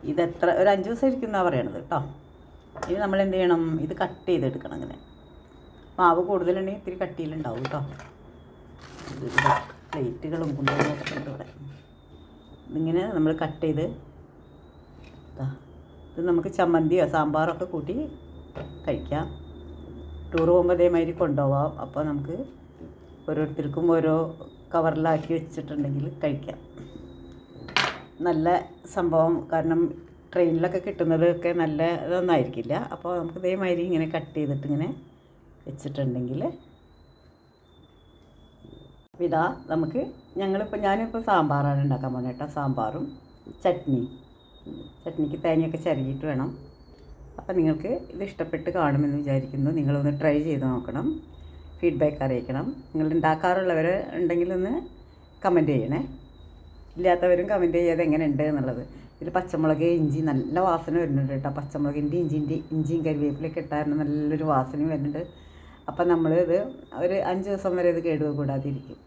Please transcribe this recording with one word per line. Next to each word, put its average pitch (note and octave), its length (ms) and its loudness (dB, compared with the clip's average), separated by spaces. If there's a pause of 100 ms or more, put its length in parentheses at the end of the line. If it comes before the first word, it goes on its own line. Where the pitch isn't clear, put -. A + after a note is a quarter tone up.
(100)
ഇതെത്ര, D#4+ 360 0 (140)
ഒരു C#4+ 120 8
അഞ്ച് F#3+ 160 2
ദിവസം A#3 220 0
ഇരിക്കും B3+ 200 -4
എന്നാണ് F#3+ 180 2
പറയണത് C#3 300 0 (140)
ട്ടോ. D3 80 0 (880)
ഇനി F3+ 160 0
നമ്മൾ G3 200 2
എന്ത് F#3+ 120 0
ചെയ്യണം, F3+ 260 4 (220)
ഇത് F#3 180 -4
കട്ട് - 280 -4
ചെയ്തെടുക്കണം C3+ 480 0
ഇങ്ങനെ. - 180 -10 (1000)
മാവ് F3 300 6
കൂടുതലുണ്ടെങ്കിൽ F#3+ 540 0
ഇത്തിരി F#3 220 -8
കട്ടിയിലുണ്ടാവും D3 680 -6
ട്ടോ. D3 80 -4 (1300)
ഇത് C3 120 -8 (680)
പ്ലേറ്റുകളും D3+ 680 -4
കൊണ്ടുവന്നിട്ടുണ്ട് C#3+ 760 -2
ഇവിടെ. C3+ 160 -12 (1200)
ഇതിങ്ങനെ E3 340 0 (120)
നമ്മൾ D#3 160 2 (120)
കട്ട് D#3 220 -6
ചെയ്ത്, D#3 180 0 (1500)
ദാ, C3+ 100 -4 (640)
ഇത് E3+ 180 -6
നമുക്ക് E3+ 300 2
ചമ്മന്തിയോ E3+ 440 4 (120)
സാമ്പാറൊക്കെ D#3 580 2
കൂട്ടി D#3 220 -4 (920)
കഴിക്കാം. C#3+ 400 -2 (1080)
ടൂർ E3 200 4
പോകുമ്പോൾ F3+ 260 6
ഇതേമാതിരി E3+ 420 6
കൊണ്ടുപോവാം. C#3+ 500 2 (140)
അപ്പോൾ C#3+ 260 -6
നമുക്ക് C#3+ 260 -4 (920)
ഓരോരുത്തർക്കും D3+ 580 -2 (100)
ഓരോ D#3+ 200 4 (560)
കവറിലാക്കി D#3+ 640 2
വെച്ചിട്ടുണ്ടെങ്കിൽ C#3+ 680 -4 (160)
കഴിക്കാം. - 360 -4 (1700)
നല്ല D#3+ 200 2 (480)
സംഭവം, E3 380 4 (180)
കാരണം E3 280 2 (520)
ട്രെയിനിലൊക്കെ F3 560 2
കിട്ടുന്നതൊക്കെ E3+ 640 2 (120)
നല്ല D#3 200 0 (260)
ഇതൊന്നായിരിക്കില്ല. F3 640 2 (200)
അപ്പോൾ - 160 -8 (100)
നമുക്ക് E3 220 -6
ഇതേമാതിരി F#3 460 0
ഇങ്ങനെ D#3+ 180 2 (100)
കട്ട് D#3+ 200 -6
ചെയ്തിട്ട് C#3+ 320 -2
ഇങ്ങനെ D3+ 220 0 (760)
വെച്ചിട്ടുണ്ടെങ്കിൽ C3+ 760 -4 (2750)
ഇതാ E3 160 2 (300)
നമുക്ക്, E3 280 0 (400)
ഞങ്ങളിപ്പോൾ, G3 440 -2
ഞാനിപ്പോൾ A3+ 420 0
സാമ്പാറാണ് C#3+ 580 2
ഉണ്ടാക്കാൻ C3+ 280 0
പോകുന്നത് B2+ 200 -4
കേട്ടോ. C#3+ 220 -8
സാമ്പാറും C3+ 500 -2 (600)
ചട്നി, D#3 360 2 (1040)
ചട്നിക്ക് D#3+ 420 -4
തേങ്ങയൊക്കെ D#3+ 400 2
ചിരകിയിട്ട് C3+ 460 -2
വേണം. C3+ 180 -2 (880)
അപ്പം - 200 -6
നിങ്ങൾക്ക് D#3 320 2 (240)
ഇത് F3+ 140 -8
ഇഷ്ടപ്പെട്ട് - 500 -6
കാണുമെന്ന് C#3+ 420 4
വിചാരിക്കുന്നു. C#3 580 0
നിങ്ങളൊന്ന് C#3+ 340 2 (100)
ട്രൈ D3+ 120 4 (120)
ചെയ്ത് C3+ 260 0
നോക്കണം, B2+ 340 -4 (720)
ഫീഡ്ബാക്ക് D3+ 480 2
അറിയിക്കണം. C3 400 -2 (240)
നിങ്ങൾ D#3 160 0 (120)
ഉണ്ടാക്കാറുള്ളവർ E3 720 2 (300)
ഉണ്ടെങ്കിലൊന്ന് F3+ 540 0 (720)
കമൻറ്റ് D#3+ 320 4
ചെയ്യണേ. B2 240 0 (960)
ഇല്ലാത്തവരും F3+ 560 4
കമൻറ്റ് F3 280 4
ചെയ്യാതെ E3+ 280 4
എങ്ങനെ D#3 220 4
ഉണ്ട് C#3+ 200 2
എന്നുള്ളത്. B2+ 320 -2 (360)
ഇതിൽ D#3+ 200 -8
പച്ചമുളക്, D#3 500 2 (120)
ഇഞ്ചി, D3+ 200 2 (100)
നല്ല C#3 260 0 (120)
വാസന E3 260 0 (100)
വരുന്നുണ്ട് C#3 320 0
കേട്ടോ. C#3 140 -4 (100)
പച്ചമുളകിൻ്റെ, D3 640 -2
ഇഞ്ചിൻ്റെ, D3+ 340 0 (160)
ഇഞ്ചിയും D#3 320 0
കരിവേപ്പിലയൊക്കെ D3+ 600 -2
ഇട്ടായിരുന്നു D3 360 0
നല്ലൊരു D3+ 520 0
വാസനയും C#3+ 400 2
വരുന്നുണ്ട്. D3 280 -4 (680)
അപ്പം F3 220 0
നമ്മൾ E3 200 4 (100)
ഇത് E3+ 160 2 (460)
ഒരു F#3 120 2 (140)
അഞ്ച് F#3 200 -2
ദിവസം F#3+ 280 -2
വരെ F3 160 4
ഇത് E3 140 0
കേടുകൂടാതിരിക്കും. C#3+ 1000 -2